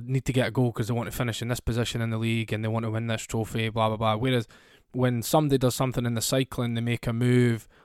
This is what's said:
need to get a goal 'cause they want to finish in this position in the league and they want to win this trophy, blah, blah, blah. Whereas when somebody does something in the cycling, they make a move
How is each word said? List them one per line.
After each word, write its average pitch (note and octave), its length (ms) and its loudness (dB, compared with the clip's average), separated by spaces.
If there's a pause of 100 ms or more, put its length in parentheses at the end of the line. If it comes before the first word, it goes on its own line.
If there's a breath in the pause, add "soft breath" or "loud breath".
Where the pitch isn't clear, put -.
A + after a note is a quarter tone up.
need C3 220 -2
to C3 60 -2
get - 140 2
a A#2 60 -4
goal B2 180 2
'cause A2+ 160 -4
they A#2 80 -2
want A#2 160 -4
to - 60 -10
finish A#2+ 260 -2
in A#2+ 60 -6
this A#2+ 100 -2
position A#2 420 -2
in A2+ 100 -2
the A2+ 80 -2
league A2+ 340 -2
and G#2+ 100 -2
they A2+ 60 -2
want A2+ 160 -2
to A2 60 -4
win A2+ 180 -4
this A2 140 -2
trophy, A2+ 480 -2
blah, A2 180 2
blah, A2 80 -2
blah. A2 180 2
Whereas B2 320 0 (460 loud breath)
when B2 300 2
somebody D3 360 4
does B2 160 2
something B2+ 320 0
in A#2+ 80 0
the A2+ 60 -2
cycling, B2+ 540 -2
they A#2 60 -2
make A#2+ 280 -2
a A#2+ 40 0
move B2 540 4 (180 soft breath)